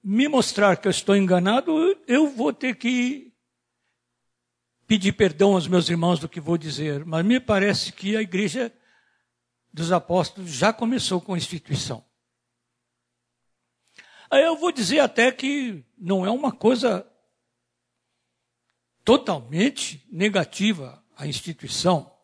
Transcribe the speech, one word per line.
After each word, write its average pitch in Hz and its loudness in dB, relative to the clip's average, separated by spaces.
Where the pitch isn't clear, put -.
me 226 0
mostrar 208 2
que - -4
eu - 2
estou 196 0
enganado, 196 2
eu 285 2
vou 262 -2
ter 254 -4
que 247 -4
pedir 196 2
perdão 196 4
aos 170 0
meus 175 2
irmãos 170 2
do 156 -8
que - -12
vou 165 -2
dizer, 147 -6
mas 165 -2
me 240 4
parece 202 0
que 202 -4
a 220 -2
igreja 185 -4
dos 165 -4
apóstolos 175 -2
já 165 0
começou 226 -2
com 185 -8
a 170 -4
instituição. - -8
Aí 277 6
eu 330 2
vou 330 0
dizer 247 2
até 247 4
que 254 -6
não 185 -2
é 196 -2
uma 262 -2
coisa 214 0
totalmente 170 0
negativa 185 -4
a 143 -12
instituição - -4